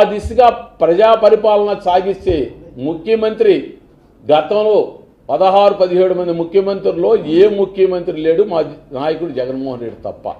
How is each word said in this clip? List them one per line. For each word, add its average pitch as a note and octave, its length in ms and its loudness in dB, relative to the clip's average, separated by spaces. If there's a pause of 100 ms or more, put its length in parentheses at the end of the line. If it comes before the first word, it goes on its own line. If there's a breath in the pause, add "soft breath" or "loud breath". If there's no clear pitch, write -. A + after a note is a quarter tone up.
(120)
దిశగా A#3 360 2 (340)
ప్రజా F#3 280 4 (140)
పరిపాలన G#3 500 2 (140)
సాగిస్తే F#3 480 -2 (500)
ముఖ్యమంత్రి G#3+ 680 0 (680)
గతంలో G3+ 540 2 (540)
పదహారు, F#3+ 500 4
పదిహేడు F3+ 380 2
మంది F3 220 -2
ముఖ్యమంత్రుల్లో F#3+ 680 -2 (280)
ఏ F#3 40 6 (180)
ముఖ్యమంత్రి F#3 560 -2 (120)
లేడు E3 160 2 (100)
మా D#3+ 60 0 (400)
నాయకుడు D#3+ 400 -6
జగన్మోహన్ C3 460 -8
రెడ్డి G#2 220 -14
తప్ప. G2 200 -12 (120)